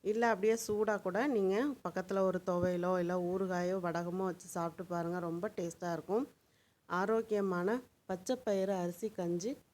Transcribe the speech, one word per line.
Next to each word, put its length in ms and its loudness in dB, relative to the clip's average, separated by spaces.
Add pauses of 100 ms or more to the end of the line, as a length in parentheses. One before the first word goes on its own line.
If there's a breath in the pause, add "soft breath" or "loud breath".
இல்ல 260 2
அப்படியே 300 4 (100)
சூடா 340 2
கூட 260 0
நீங்க 380 2 (240)
பக்கத்துல 300 -2
ஒரு 260 2
துவையலோ, 540 2
இல்ல 360 0
ஊறுகாயோ, 440 0
வடகமோ 460 -2
வச்சு 220 -6
சாப்பிட்டு 380 -4
பாருங்க. 340 -2
ரொம்ப 360 -4
டேஸ்டா 360 -4
இருக்கும். 360 -2 (580 soft breath)
ஆரோக்கியமான 960 0 (240)
பச்சை 300 -2
பயிறு 380 0
அரிசி 360 -2
கஞ்சி 480 -2 (160)